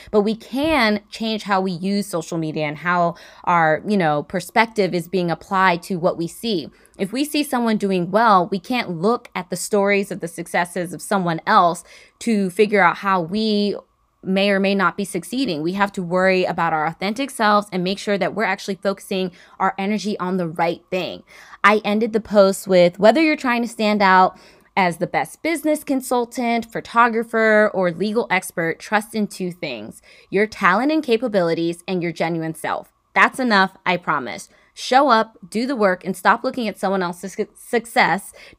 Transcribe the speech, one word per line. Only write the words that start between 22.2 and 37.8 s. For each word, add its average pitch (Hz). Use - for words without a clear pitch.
with, 175
"Whether 226
you're 311
trying 240
to 233
stand 208
out 185
as 175
the 175
best -
business 302
consultant, 240
photographer, 220
or 180
legal 208
expert, 180
trust 214
in 208
two 180
things, 123
your 196
talent 214
and 311
capabilities 175
and 185
your 170
genuine 160
self. -
That's 226
enough, 202
I 180
promise. 135
Show 269
up, 220
do 233
the 277
work, 190
and 190
stop 214
looking 254
at 196
someone 196
else's 180
su-, 202
success 214